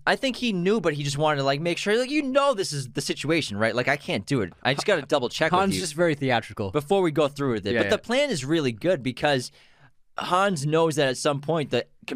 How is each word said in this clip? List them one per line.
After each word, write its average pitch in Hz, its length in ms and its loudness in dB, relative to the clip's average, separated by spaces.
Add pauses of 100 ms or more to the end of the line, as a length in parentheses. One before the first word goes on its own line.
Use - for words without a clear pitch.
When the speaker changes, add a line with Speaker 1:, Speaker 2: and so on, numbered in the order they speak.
Speaker 1:
I 180 100 2
think 254 220 -2
he 240 160 -2
knew, 190 260 2
but 165 140 0
he 143 100 -6
just 139 140 -2
wanted 151 200 2
to, 139 60 0
like, 139 160 0
make 170 200 -2
sure, 208 180 0
like, 247 140 0
"You 302 100 0
know 277 320 2
this 185 180 -4
is 135 180 -6
the - 120 -6
situation, 147 560 -2
right? 110 180 2
Like, 123 140 0
I 143 80 2
can't 143 280 -4
do 135 160 0
it. 87 120 -4 (100)
I 123 120 2
just - 120 -4
gotta 180 140 4
double 135 280 0
check 160 220 0
with 180 80 4
Speaker 2:
Han's 196 160 2
Speaker 1:
you 190 60 -2
Speaker 2:
just 160 140 -6
very 165 200 2
theatrical. 117 560 -2
Speaker 1:
before 170 300 2
we 175 100 2
go 147 160 2
through 143 260 -2
with 139 140 -4
it." - 60 0
Speaker 2:
Yeah, 113 80 2
Speaker 1:
But 101 80 0
the 208 80 4
Speaker 2:
yeah. - 100 -8
Speaker 1:
plan 269 220 2
is 143 160 -4
really 143 260 0
good 156 300 0
because 131 500 -2 (680)
Hans 180 480 0
knows 160 300 2
that 147 140 2
at 127 80 -2
some 143 240 0
point 156 300 -2
the, 123 140 0 (300)